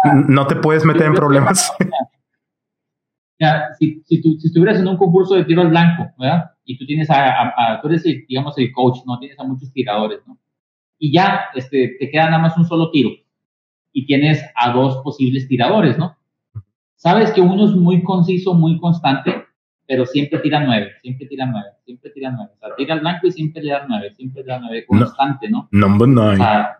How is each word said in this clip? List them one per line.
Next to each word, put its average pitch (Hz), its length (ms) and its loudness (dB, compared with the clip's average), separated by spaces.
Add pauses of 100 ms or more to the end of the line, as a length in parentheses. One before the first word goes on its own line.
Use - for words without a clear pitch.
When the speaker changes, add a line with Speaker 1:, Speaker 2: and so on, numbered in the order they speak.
(100)
Speaker 1:
N-, 143 180 4
no 139 180 4
te 151 100 -2
puedes 156 280 2
meter 156 220 4
en 151 80 2
Speaker 2:
Yo 160 60 2
creo 147 100 2
que 139 60 4
Speaker 1:
problemas. 139 440 0
Speaker 2:
o - 1600 -12
sea, 156 300 0 (100)
si, - 280 -2
si 165 160 0
tú, 160 160 2
si 160 100 -2
estuvieras 185 300 4
en 185 100 0
un 190 80 -2
concurso 185 380 2
de 175 100 2
tiro 165 180 2
al 170 60 4
blanco, 170 500 2
¿verdad? 156 320 -2 (140)
Y 123 140 -14
tú 147 80 -14
tienes 151 240 -2
a, 139 200 2
a, 117 440 0
a, 110 60 -10
tú 147 80 -6
eres 165 180 -2
el, 131 220 -4
digamos, 135 300 -8
el 120 140 -2
coach, 123 340 0
¿no? 123 120 -6
Tienes 143 200 -20
a 135 60 -14
muchos 131 280 -10
tiradores, 107 540 -6
¿no? - 120 -20 (600)
Y 147 140 -4
ya, 185 420 0
este, 127 440 -4
te 135 120 -8
queda 156 200 0
nada 165 80 2
más 165 180 0
un 170 100 4
solo 165 240 -2
tiro. 120 200 2 (840)
Y 131 140 -6
tienes 147 360 2 (140)
a 120 160 0
dos 131 320 0
posibles 131 440 -4
tiradores, 143 500 0
¿no? 170 180 -6 (800)
Sabes 202 360 2
que 190 80 2
uno 190 260 4
es 170 60 2
muy 175 300 2
conciso, 180 520 0
muy 160 240 2
constante, - 640 -2 (420)
pero 127 200 -2
siempre 143 320 -4
tira 147 220 -2
nueve, 113 320 -2 (100)
siempre 127 240 -12
tira 131 200 -10
nueve, 104 200 -8 (180)
siempre 123 260 -20
tira 135 200 -12
nueve. 107 240 -12
O - 40 -20
sea, 107 180 -18
tira 143 180 -6
al 156 60 -4
blanco 175 260 -4
y 170 60 -2
siempre 156 300 -8
le 147 100 -6
da 139 140 -6
nueve, 104 280 -8
siempre 131 280 -16
le 131 100 -16
da 127 80 -8
nueve, 113 280 -12
Speaker 1:
No. 101 120 4
Speaker 2:
constante, 139 500 -2
¿no? - 220 -4
Speaker 1:
Number 104 360 6
nine. 110 240 6
Speaker 2:
O 98 40 4
sea, 107 440 0